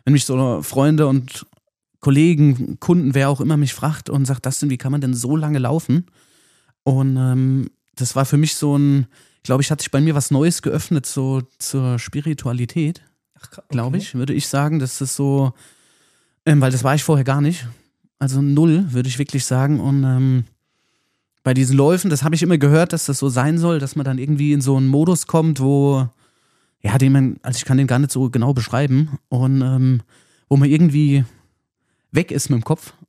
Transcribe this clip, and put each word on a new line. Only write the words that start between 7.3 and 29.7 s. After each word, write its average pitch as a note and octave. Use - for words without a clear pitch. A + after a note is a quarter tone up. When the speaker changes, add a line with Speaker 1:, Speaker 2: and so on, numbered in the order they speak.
Speaker 1:
das -
war -
für D3
mich D3+
so C#3+
ein, C#3
glaub C3
ich, C#3+
hat D3
sich -
bei C#3
mir D#3
was C#3+
Neues D3+
geöffnet, C#3
so C3+
zur B2+
Spiritualität, C#3+
Speaker 2:
Ach, -
kra-, -
Speaker 1:
glaub A#2+
Speaker 2:
okay. F3+
Speaker 1:
ich, G3
würde C3
ich -
sagen, D3
dass C3
das C3+
so, C#3
ähm, D3
weil C3
das B2
war C3+
ich D3
vorher C#3
gar C#3
nicht. D3
Also C3+
null, D#3
würde B2+
ich B2
wirklich C#3
sagen. C3+
Und, C#3
ähm, C3
bei C3
diesen C3
Läufen, F3
das D3
hab D#3
ich D#3
immer E3+
gehört, D3
dass D#3+
das C#3+
so C#3
sein C3+
soll, E3
dass C#3
man C#3+
dann C3
irgendwie D3
in C#3+
so C3+
einen C3+
Modus D#3+
kommt, D#3+
wo, C#3
ja, G#2+
den C3+
man, C3+
also B2
ich -
kann C3
den C3+
gar B2
nicht C#3+
so B2+
genau B2
beschreiben, C3+
und, C3
ähm, B2+